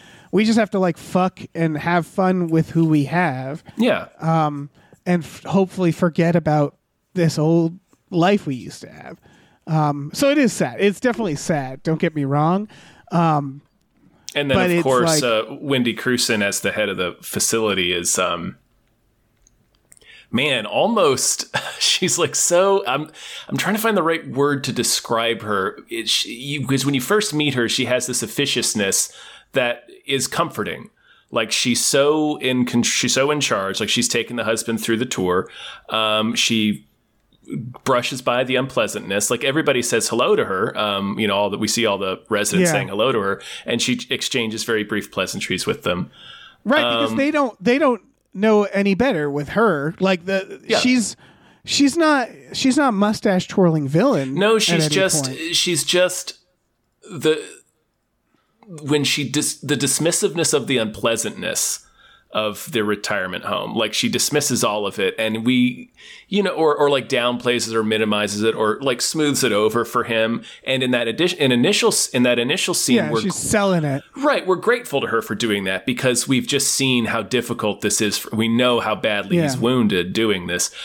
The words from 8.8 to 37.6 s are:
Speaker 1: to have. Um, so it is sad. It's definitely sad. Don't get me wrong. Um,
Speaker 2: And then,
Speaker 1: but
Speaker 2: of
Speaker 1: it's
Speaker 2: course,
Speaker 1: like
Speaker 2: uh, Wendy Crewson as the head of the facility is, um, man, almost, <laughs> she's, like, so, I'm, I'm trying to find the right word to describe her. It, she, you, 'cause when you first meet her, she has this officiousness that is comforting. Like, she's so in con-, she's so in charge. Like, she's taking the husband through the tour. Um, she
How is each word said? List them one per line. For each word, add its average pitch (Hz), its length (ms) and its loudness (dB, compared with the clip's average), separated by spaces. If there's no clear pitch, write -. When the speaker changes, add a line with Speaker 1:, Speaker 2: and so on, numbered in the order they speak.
Speaker 1:
to - 80 -18
have. 76 280 -18
Um, 147 460 0
so 277 160 4
it 294 80 4
is 247 140 4
sad. 123 280 -4
It's 196 200 0
definitely 220 340 -2
sad. 135 480 -4
Don't 160 160 0
get 165 160 0
me 147 100 -2
wrong. 160 440 2
Um, 147 520 0
Speaker 2:
And 143 160 -2
then, 135 100 4
Speaker 1:
but 185 80 2
Speaker 2:
of 180 40 2
Speaker 1:
it's 170 140 2
Speaker 2:
course, 147 380 4
Speaker 1:
like - 20 -2
Speaker 2:
uh, 113 360 0
Wendy 127 320 2
Crewson 117 480 0
as 101 200 0
the 98 100 0
head 104 180 0
of 95 100 -4
the 87 220 -2
facility 98 720 0
is, 87 240 -2
um, 87 420 -2
man, 127 360 0
almost, 147 880 0
<laughs> - 140 -12
she's, - 400 0
like, 151 160 0
so, 196 520 2
I'm, 139 240 -4
I'm - 80 -4
trying 196 180 0
to 214 60 -2
find 220 160 0
the 180 60 2
right 160 260 -2
word 139 360 0
to 131 80 -4
describe 113 680 -2
her. 104 360 -2
It, 117 200 -6
she, - 240 -2
you, 135 340 -6
'cause 135 180 0
when 143 100 0
you 131 60 2
first 208 340 0
meet 147 200 0
her, 120 140 0
she 127 180 -2
has 123 200 0
this 123 160 -4
officiousness 107 880 -2
that 120 360 -2
is 135 200 -2
comforting. - 640 -6
Like, 113 200 -2
she's - 340 0
so 147 520 2
in 127 300 0
con-, 120 160 2
she's - 320 0
so 135 160 2
in 147 100 0
charge. 98 400 -2
Like, 104 80 -2
she's 120 200 0
taking 120 280 -2
the 113 80 -4
husband 113 380 -2
through 113 160 0
the 120 80 -2
tour. 92 420 -2
Um, 110 460 0
she 110 520 0